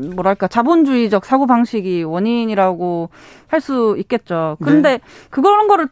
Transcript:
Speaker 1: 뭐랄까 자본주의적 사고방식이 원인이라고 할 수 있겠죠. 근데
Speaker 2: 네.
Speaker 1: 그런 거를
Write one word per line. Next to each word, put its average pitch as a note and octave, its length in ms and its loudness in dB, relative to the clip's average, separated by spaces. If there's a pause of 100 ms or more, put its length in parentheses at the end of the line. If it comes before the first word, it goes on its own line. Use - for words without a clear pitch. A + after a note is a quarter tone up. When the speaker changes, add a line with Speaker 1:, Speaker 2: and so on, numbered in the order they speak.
(140)
Speaker 1:
뭐랄까 F#3+ 340 -2
자본주의적 A#3+ 760 2
사고방식이 A#3 760 0
원인이라고 F#3 1040 -2 (380)
할 D#4 160 -2
수 A#3+ 380 0
있겠죠. E3 600 -4
근데 C#4 380 2
Speaker 2:
네. - 20 -16 (300)
Speaker 1:
그런 G#4 380 2
거를 F4+ 240 2